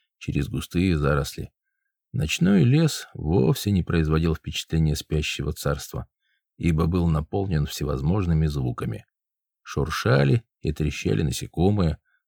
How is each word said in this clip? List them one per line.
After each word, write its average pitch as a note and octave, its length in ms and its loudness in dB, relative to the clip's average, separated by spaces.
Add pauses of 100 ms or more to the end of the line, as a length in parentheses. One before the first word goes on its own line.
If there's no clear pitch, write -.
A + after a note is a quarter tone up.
(180)
через C#2+ 300 -4
густые E2+ 500 0
заросли. C#2+ 540 -2 (600)
Ночной - 500 2
лес D3 500 2
вовсе G#2 580 0
не F#2 120 2
производил D#2+ 520 0
впечатления D#2 600 -2
спящего D2+ 580 -4
царства, - 540 -6 (500)
ибо E2 280 2
был E2+ 220 2
наполнен E2 580 0
всевозможными D#2 800 0
звуками. B1 580 -4 (580)
Шуршали D#2 800 2 (180)
и - 120 -2
трещали D2+ 500 -2
насекомые, E2+ 760 0 (300)